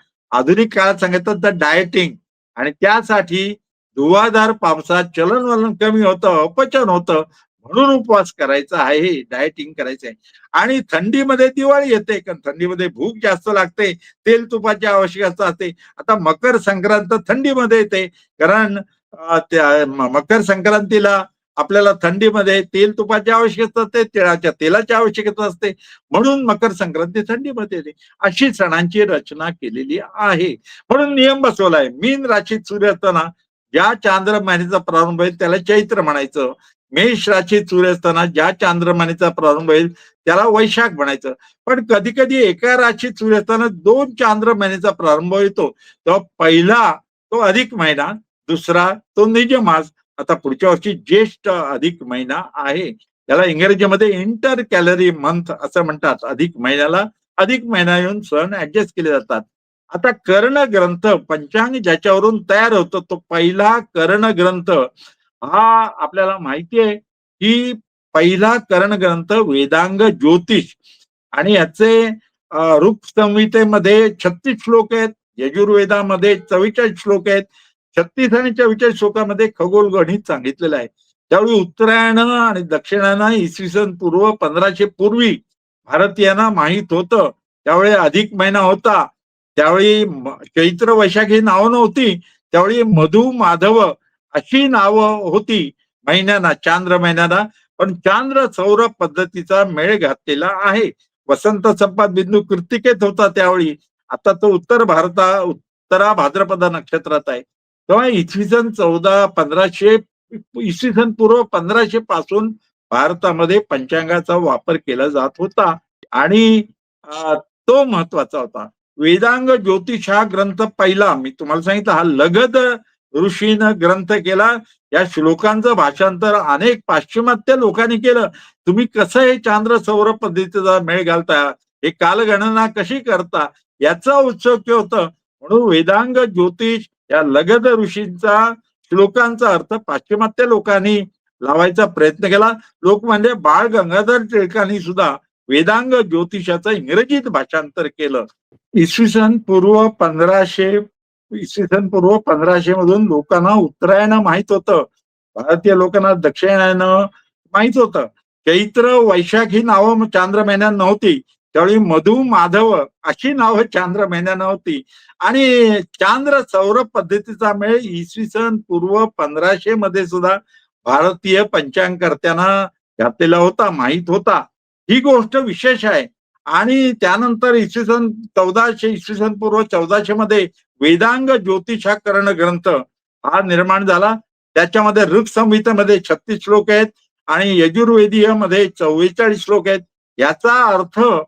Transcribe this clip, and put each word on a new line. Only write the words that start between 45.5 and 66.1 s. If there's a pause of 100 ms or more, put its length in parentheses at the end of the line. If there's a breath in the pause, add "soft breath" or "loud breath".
तेव्हा (180)
पहिला (100)
तो
अधिक
महिना, (360)
दुसरा (220)
तो
निजमास. (260)
आता
पुढच्या
वर्षी
ज्येष्ठ
अधिक
महिना (120)
आहे, (360)
त्याला
इंग्रजीमध्ये
इंटर (100)
कॅलरी
मंथ (100)
असं
म्हणतात.
अधिक
महिन्याला (320)
अधिक
महिना
येऊन
सण
ॲडजस्ट
केले
जातात. (520)
आता
कर्ण
ग्रंथ,
पंचांग
ज्याच्यावरून
तयार
होतो,
तो
पहिला
कर्ण
ग्रंथ (720 soft breath)
हा
आपल्याला